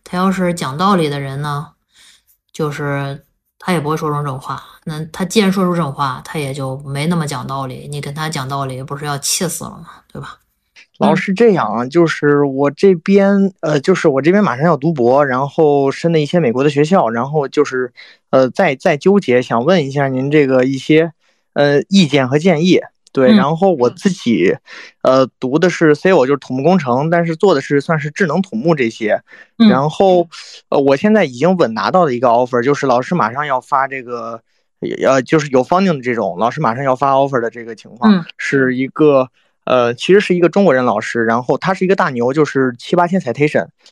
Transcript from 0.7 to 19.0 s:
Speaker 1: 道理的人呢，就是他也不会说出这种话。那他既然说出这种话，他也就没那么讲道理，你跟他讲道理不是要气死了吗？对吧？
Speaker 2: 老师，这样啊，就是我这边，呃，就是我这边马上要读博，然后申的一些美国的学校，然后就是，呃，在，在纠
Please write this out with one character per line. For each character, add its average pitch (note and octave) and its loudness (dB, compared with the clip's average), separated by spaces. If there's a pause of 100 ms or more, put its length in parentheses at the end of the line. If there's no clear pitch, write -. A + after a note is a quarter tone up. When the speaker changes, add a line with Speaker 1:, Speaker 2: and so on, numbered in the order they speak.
Speaker 1:
道 F#3+ 2
理 D#3+ 0
的 C#3+ -6
人 C#3 -8
呢， D3 -8 (840)
就 D3+ -4
是 C#3+ -6 (360)
他 - -6
也 E3+ 0
不 D3 -4
会 D#3 -2
说 D#3+ -4
出 D3 -4
这 D3 -4
种 C3 -8
话。 C3+ -12 (220)
那 D#3 -10
他 - -10
既 F#3 -2
然 G3 4
说 F#3+ 0
出 F3 0
这 E3+ -2
种 C#3 -4
话， C3+ -6
他 - -12
也 C3+ -6
就 C3+ -8
没 C#3+ -6
那 F3 0
么 D#3+ -2
讲 C3 -8
道 C3+ -8
理， B2+ -14
你 C#3+ -10
跟 C#3+ -10
他 D#3 -8
讲 C3+ -8
道 C#3 -6
理 C3 -10
不 C#3+ -10
是 D3 -12
要 C#3+ -6
气 - -4
死 - -10
了 A1+ -12
吗？ - -20 (260)
对 - -14
吧？ - -18 (580)
Speaker 2:
老 D3 2
师， F#3 -2
这 A3+ 4
样 C3 0
啊， A#2 -4
就 E3 2
是 C#3+ 2
我 C#3 -2
这 F#3+ 4
边， G3 2
呃， D3+ -2
就 F#3 2
是 E3+ 0
我 C3+ 2
这 D#3 2
边 G#3 4
马 B2+ 0
上 C#3 -2
要 E3 4
读 D#3 -2
博， C3 2
然 C3 -2
后 C#3+ 2
申 E3+ -2
的 D#3+ 2
一 D3 -2
些 E3+ 0
美 B2 2
国 B2+ 0
的 D3+ 2
学 C#3+ 2
校， D#3+ 2
然 A#2 -4
后 D3 -2
就 C#3+ 0
是， B2+ -6 (380)
呃， C3 0
在， D#3 -2
在 D#3+ -2
纠 F#3+ 2